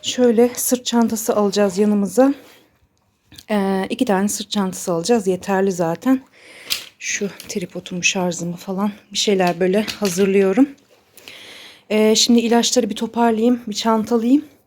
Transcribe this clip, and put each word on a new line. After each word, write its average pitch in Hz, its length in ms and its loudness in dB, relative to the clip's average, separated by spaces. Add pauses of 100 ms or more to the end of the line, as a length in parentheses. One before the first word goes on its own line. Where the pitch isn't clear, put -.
Şöyle 240 540 2
sırt 254 300 -2
çantası 226 500 0
alacağız 202 420 0
yanımıza. 208 560 2 (1160)
Ee, 196 380 0
iki - 160 -2
tane 202 220 2
sırt - 240 -6
çantası 190 400 -4
alacağız. 180 360 0
Yeterli 190 440 0
zaten. 175 500 0 (800)
Şu - 300 -6 (180)
tripodumu, 180 560 -10
şarjımı 175 520 -2
falan 196 360 -4 (220)
bir 202 40 -6
şeyler 185 420 0
böyle 185 220 2
hazırlıyorum. 196 880 0 (1200)
Ee, 214 260 4
şimdi 240 240 4
ilaçları 233 500 2
bir 208 60 -6
toparlayayım, 233 720 0
bir 208 80 -8
çantalayayım. 233 720 0 (220)